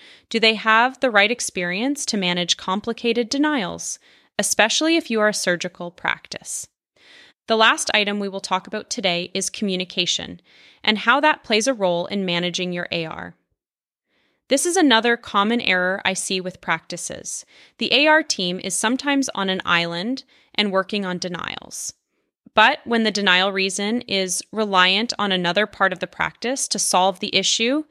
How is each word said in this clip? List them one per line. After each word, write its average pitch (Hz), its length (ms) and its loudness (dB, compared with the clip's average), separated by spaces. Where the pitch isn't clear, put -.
Do 226 100 -2
they 220 160 4
have 220 440 2
the 262 120 2
right 208 180 4
experience 226 800 -4
to 220 100 -2
manage 180 400 0
complicated 226 720 -2
denials, 269 720 -2
especially 226 580 2
if 320 140 -2
you 220 80 0
are 214 100 4
a 208 40 -2
surgical 175 580 -4
practice?" - 760 -8
The 226 100 2
last 226 380 4
item 208 260 0
we 202 80 -4
will 196 140 -8
talk 185 260 -4
about 214 220 -10
today 175 440 -2
is 190 160 -4
communication 180 920 -4
and 214 140 0
how 240 240 6
that 302 220 2
plays 214 240 2
a 269 60 2
role 180 340 0
in 196 180 -2
managing 180 480 -2
your 175 180 -6
A 165 140 -4
R. 170 300 -12
This 277 160 2
is 349 100 0
another 240 400 4
common 220 460 0
error 185 420 0
I 190 100 0
see 185 280 -4
with 180 200 -10
practices. - 840 -8
The - 160 0
A 277 140 6
R 311 160 6
team 180 360 -4
is 190 140 -8
sometimes 269 600 0
on 190 160 -4
an 190 140 -2
island 175 640 -2
and 208 160 0
working 190 340 -2
on 180 140 -4
denials. - 760 -10
But 226 320 4
when 226 180 0
the 214 80 0
denial 190 400 2
reason 196 500 -2
is 190 400 -4
reliant 196 680 2
on 202 120 0
another 180 360 0
part 190 260 0
of 170 60 -10
the 180 80 -6
practice 233 640 -4
to 202 100 -4
solve 185 400 2
the - 160 -6
issue, 233 560 0